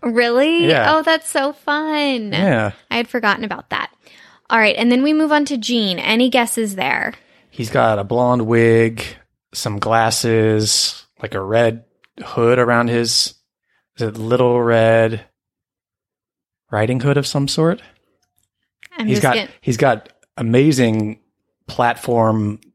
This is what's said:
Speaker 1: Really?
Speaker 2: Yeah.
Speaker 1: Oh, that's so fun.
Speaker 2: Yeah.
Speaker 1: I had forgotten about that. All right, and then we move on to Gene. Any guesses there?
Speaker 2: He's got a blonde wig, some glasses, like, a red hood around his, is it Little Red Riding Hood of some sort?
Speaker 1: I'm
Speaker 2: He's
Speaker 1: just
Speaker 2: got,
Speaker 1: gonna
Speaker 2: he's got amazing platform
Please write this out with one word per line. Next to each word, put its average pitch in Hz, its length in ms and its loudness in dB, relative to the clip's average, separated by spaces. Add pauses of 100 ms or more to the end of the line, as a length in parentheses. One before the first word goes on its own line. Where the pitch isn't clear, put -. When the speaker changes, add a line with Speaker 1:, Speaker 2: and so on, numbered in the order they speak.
Speaker 1:
Really? 247 640 0
Speaker 2:
Yeah. 311 280 4
Speaker 1:
Oh, 311 80 0
that's 320 260 -2
so 285 240 -2
fun. 294 800 -4
Speaker 2:
Yeah. 139 380 0 (180)
Speaker 1:
I 226 80 -4
had 240 100 -4
forgotten 220 360 -2
about - 260 -10
that. - 220 -6 (580)
All 233 80 2
right, 214 180 2
and 240 160 0
then 254 120 2
we 302 100 2
move 311 180 2
on 294 140 2
to 285 120 -4
Gene. 220 420 -2
Any 247 300 0
guesses 226 460 -2
there? - 380 -4 (380)
Speaker 2:
He's 117 180 -8
got 113 300 2
a 98 40 -4
blonde 120 440 0
wig, 113 560 2 (500)
some 104 240 -8
glasses, 110 1300 0 (160)
like, 110 140 -8
a 98 60 -6
red 113 420 0 (400)
hood 120 340 0
around 120 300 2
his, 117 480 -2 (600)
is - 60 -8
it 110 160 -6
Little 123 420 2
Red 113 640 2 (1500)
Riding 113 280 0
Hood 139 180 0
of 139 100 -2
some 139 200 -2
sort? 165 320 0 (1160)
Speaker 1:
I'm 254 80 -4
Speaker 2:
He's 214 120 0
Speaker 1:
just 208 60 -4
Speaker 2:
got, 127 120 2
Speaker 1:
gonna 107 140 -4 (120)
Speaker 2:
he's 123 160 -2
got 123 320 2 (260)
amazing 117 840 2 (480)
platform 110 920 0 (160)